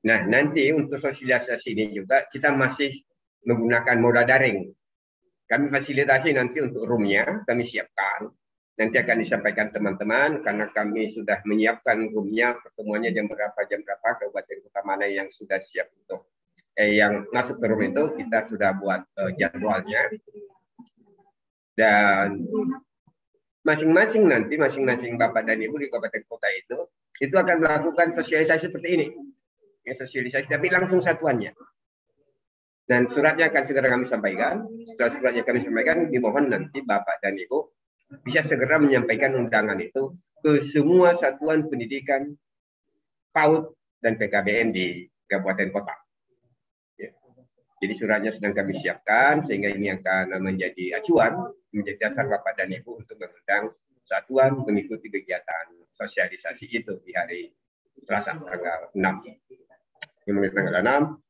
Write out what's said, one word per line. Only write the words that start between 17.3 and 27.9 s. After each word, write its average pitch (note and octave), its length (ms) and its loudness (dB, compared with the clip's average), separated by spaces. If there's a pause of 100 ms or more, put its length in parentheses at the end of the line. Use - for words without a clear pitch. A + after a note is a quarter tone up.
masuk B2 280 -2
ke A#2 40 0
room G#2+ 220 2
itu, C#3 160 0 (160)
kita A2+ 320 -2
sudah G2 240 0
buat, F#2+ 300 -4 (100)
eh, F#2 160 -2 (100)
jadwalnya. G2 600 -2 (1800)
Dan G2+ 680 4 (1160)
masing-masing F3 640 4
nanti, C3+ 320 2
masing-masing B2 580 0
Bapak A2+ 320 0
dan A2 120 0
Ibu C#3 200 -6
di C#3 60 -4
kabupaten A2 420 -6
kota G#2 240 -4
itu, A#2 240 -8 (440)
itu C#3 160 -2
akan E3+ 260 4
melakukan D#3+ 480 2